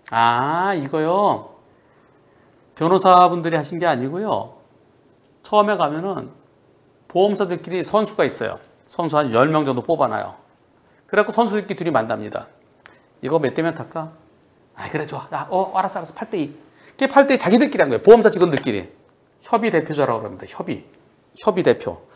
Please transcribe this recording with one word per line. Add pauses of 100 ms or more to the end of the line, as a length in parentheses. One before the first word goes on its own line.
아,
이거요. (1200)
변호사분들이
하신
게
아니고요. (880)
처음에
가면은 (800)
보험사들끼리
선수가
있어요. (260)
선수
한
열
명
정도
뽑아놔요. (720)
그래갖고
선수들끼리
둘이
만납니다. (720)
"이거
몇
대면
탈까?" (600)
"아,
그래,
좋아.
야,
어,
알았어,
알았어.
팔
대
이." (360)
그게
팔
대
자기들끼리
한
거예요.
보험사
직원들끼리. (500)
협의
대표자라고
그럽니다.
협의. (520)
협의
대표. (140)